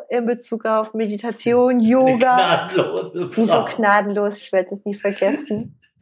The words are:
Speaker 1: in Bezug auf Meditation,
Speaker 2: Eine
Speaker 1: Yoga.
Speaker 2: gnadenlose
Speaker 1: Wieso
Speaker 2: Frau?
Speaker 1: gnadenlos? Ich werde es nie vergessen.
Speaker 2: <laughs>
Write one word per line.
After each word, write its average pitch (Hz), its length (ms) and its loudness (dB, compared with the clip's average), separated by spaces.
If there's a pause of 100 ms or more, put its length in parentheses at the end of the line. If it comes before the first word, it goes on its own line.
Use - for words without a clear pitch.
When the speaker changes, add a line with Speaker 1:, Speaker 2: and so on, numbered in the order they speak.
Speaker 1:
in 240 160 -2
Bezug 233 400 -4
auf 220 280 0
Meditation, 233 840 0
Speaker 2:
Eine 240 80 4
Speaker 1:
Yoga. 240 840 4
Speaker 2:
gnadenlose 170 680 -4
Speaker 1:
Wieso 214 180 2
Speaker 2:
Frau? - 120 2
Speaker 1:
gnadenlos? 202 720 0
Ich - 160 -20
werde 190 220 -2
es 202 100 -14
nie 202 100 -6
vergessen. 208 840 -4
Speaker 2:
<laughs> - 60 -20 (140)